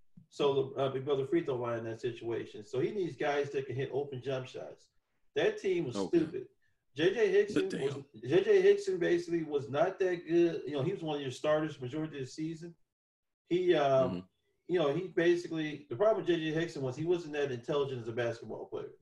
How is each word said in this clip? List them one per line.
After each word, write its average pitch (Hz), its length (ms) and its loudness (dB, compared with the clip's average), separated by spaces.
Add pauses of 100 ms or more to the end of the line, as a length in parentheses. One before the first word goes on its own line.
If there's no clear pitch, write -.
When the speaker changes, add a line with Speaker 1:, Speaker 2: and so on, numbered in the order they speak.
(280)
Speaker 1:
So, - 480 0
uh, 135 120 0
below 135 300 -2
the 135 100 -2
free 170 160 2
throw 139 120 -2
line 117 220 -2
in 113 60 -8
that 110 160 -6
situation. 113 680 -6
So 131 140 -4
he 196 100 0
needs 180 240 -4
guys 143 360 0
that 139 160 -4
can 120 100 -6
hit 135 160 -4
open 135 300 -4
jump 131 260 -4
shots. - 400 -14 (480)
That 208 240 0
team 180 240 0
was 123 120 -6
Speaker 2:
Okay. 185 220 2
Speaker 1:
stupid. - 300 -2 (480)
J 180 180 2
J 214 160 4
Hickson 196 380 4
Speaker 2:
Damn. 180 140 -4
Speaker 1:
was, 135 120 -2 (300)
J 165 180 4
J 202 180 6
Hickson 190 380 4
basically 170 460 0
was 139 260 -4
not 175 300 2
that 180 260 0
good. 165 400 2
You 147 60 -6
know, 139 100 -2
he 175 100 0
was 175 100 -6
one 156 120 -4
of 147 80 -4
your 131 80 -6
starters 151 500 0
majority 143 380 -6
of 131 60 -6
the 127 60 -12
season. 165 440 -8 (760)
He, 175 260 2
um, 135 360 4
Speaker 2:
Mm-hmm. 90 80 -4 (500)
Speaker 1:
you 175 100 2
know, 143 140 4
he 175 160 -2
basically, 165 840 0
the 120 60 -6
problem 208 220 4
with 160 80 -4
J 170 100 4
J 156 160 -2
Hickson 160 300 -2
was 127 140 -4
he 156 80 -4
wasn't 160 300 -2
that 143 180 0
intelligent 127 500 -2
as 113 60 -8
a 113 40 -6
basketball 117 540 -4
player. - 240 -8 (120)